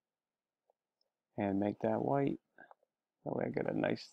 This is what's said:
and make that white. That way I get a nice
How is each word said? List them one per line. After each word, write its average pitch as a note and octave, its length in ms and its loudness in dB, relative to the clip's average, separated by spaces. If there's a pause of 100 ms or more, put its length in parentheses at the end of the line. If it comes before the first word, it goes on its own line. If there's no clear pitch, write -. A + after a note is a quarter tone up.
(1400)
and G2 220 0
make G2+ 200 0
that A2+ 240 0
white. C#3 360 0 (880)
That - 100 -4
way - 120 0
I - 20 -4
get - 220 -2
a - 60 -2
nice - 360 0